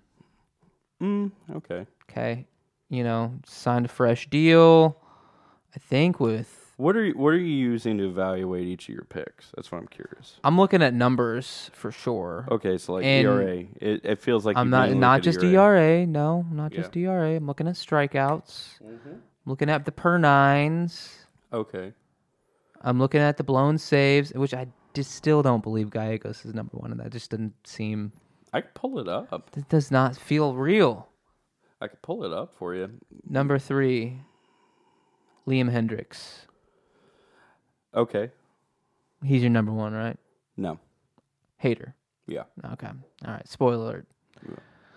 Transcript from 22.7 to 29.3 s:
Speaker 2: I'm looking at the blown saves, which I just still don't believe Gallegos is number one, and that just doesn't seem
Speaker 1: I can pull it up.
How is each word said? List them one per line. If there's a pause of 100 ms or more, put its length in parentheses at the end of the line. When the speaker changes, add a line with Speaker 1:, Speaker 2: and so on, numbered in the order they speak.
Speaker 2:
I'm
looking
at
the
blown
saves,
which
I (280)
just
still
don't
believe
Gallegos
is
number
one,
and
that
just
doesn't (120)
seem (400)
Speaker 1:
I
can
pull
it
up.